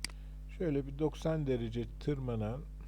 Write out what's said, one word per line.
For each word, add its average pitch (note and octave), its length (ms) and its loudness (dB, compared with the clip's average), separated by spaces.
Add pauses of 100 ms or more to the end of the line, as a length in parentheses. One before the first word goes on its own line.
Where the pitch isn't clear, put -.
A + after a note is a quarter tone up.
(580)
Şöyle C#3+ 280 2
bir C#3 120 -4
doksan D#3 480 2
derece A#2 400 2 (140)
tırmanan, B2 600 0 (280)